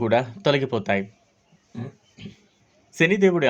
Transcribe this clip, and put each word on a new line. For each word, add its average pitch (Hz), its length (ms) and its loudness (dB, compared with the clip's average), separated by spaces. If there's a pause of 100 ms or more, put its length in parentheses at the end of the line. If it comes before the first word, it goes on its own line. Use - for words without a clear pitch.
కూడా 113 160 2 (260)
తొలగిపోతాయి. 120 580 0 (1900)
శనిదేవుడి 175 520 2